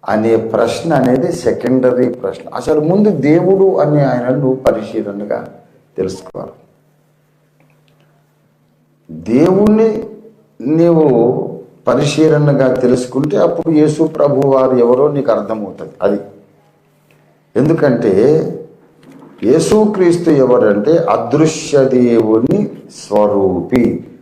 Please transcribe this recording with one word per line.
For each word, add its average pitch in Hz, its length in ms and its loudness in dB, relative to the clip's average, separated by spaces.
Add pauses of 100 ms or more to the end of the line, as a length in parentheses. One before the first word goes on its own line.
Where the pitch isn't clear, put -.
అనే 110 280 0
ప్రశ్న 123 580 -2
అనేది 131 380 0
సెకండరీ 123 760 -2
ప్రశ్న. - 460 -10
అసలు 151 260 -2
ముందు 202 300 2
దేవుడు 175 640 2
అనే 147 280 2
ఆయనను 127 340 -2
నువ్వు 131 180 0
పరిశీలనగా 107 920 -6 (480)
తెలుసుకోవాలి. 92 560 -10 (2500)
దేవుణ్ణి 190 920 2 (580)
నీవు 160 460 2 (840)
పరిశీలనగా 143 840 2
తెలుసుకుంటే 135 640 -2
అప్పుడు 165 380 0
యేసు 151 280 2
ప్రభువు 143 500 0
వారు 131 240 2
ఎవరో 127 360 2
నీకు 131 200 -2
అర్థమవుతుంది. 101 600 -6 (100)
అది 101 180 -2 (1400)
ఎందుకంటే 139 560 2 (1300)
యేసుక్రీస్తు 170 840 2
ఎవరంటే 120 680 2
అదృశ్య 139 880 0
దేవుని 123 840 2 (200)
స్వరూపి. 101 1160 -2 (160)